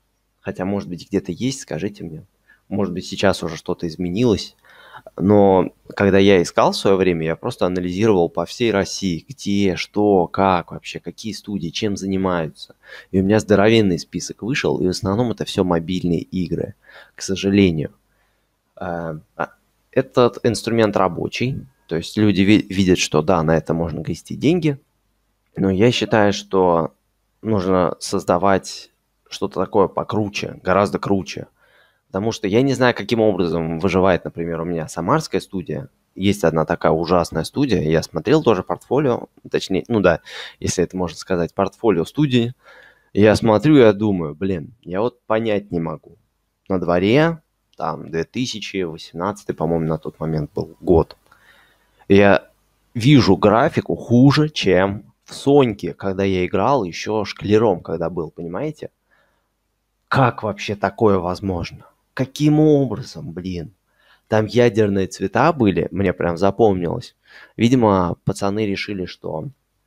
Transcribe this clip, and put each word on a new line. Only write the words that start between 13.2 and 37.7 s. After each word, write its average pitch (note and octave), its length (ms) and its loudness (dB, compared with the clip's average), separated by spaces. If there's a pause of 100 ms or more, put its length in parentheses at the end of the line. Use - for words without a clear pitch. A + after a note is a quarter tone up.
у - 20 4
меня G#2 160 4
здоровенный G#2 600 4
список - 420 -12
вышел, G2 380 -2
и F2+ 80 0
в - 20 2
основном G2+ 420 -2
это - 140 -6
всё - 180 0
мобильные F2 580 -2
игры, E2+ 540 -6 (400)
к - 60 -18
сожалению. F#2+ 720 2 (880)
Э, E2+ 400 -8 (180)
а, D#2+ 120 -6 (420)
этот B2+ 520 0
инструмент A2 540 0
рабочий, G2+ 680 -4 (220)
то E2 100 -6
есть - 200 -8
люди G#2 240 2
ви-, G2 280 4
видят, F#2 300 2
что - 220 0
да, E2 220 2
на D#2+ 140 2
это D#2 160 -2
можно E2 280 -6
грести E2 340 -10
деньги, D3+ 440 0 (800)
но F#2+ 140 0
я G#2 200 4
считаю, G#2+ 420 2
что F2+ 600 0 (500)
нужно F#2 560 0
создавать F#2+ 920 -2 (380)
что-то - 320 -8
такое F#2+ 260 2
покруче, - 760 -6
гораздо F#2 360 2
круче. F#2 480 -4 (600)
Потому G#2 240 -4
что - 160 -6
я G#2 140 2
не C#3 120 2
знаю, B2 220 2
каким A2 240 -2
образом E2+ 600 0
выживает, F#2 460 2
например, E2 360 -6
у E2 40 -6
меня E2 220 -6
самарская G#2 540 -2
студия. D#2 480 -10 (260)
Есть F#2+ 300 0
одна D#2+ 200 2
такая E2+ 280 0
ужасная E2 500 0
студия, A#2 380 -2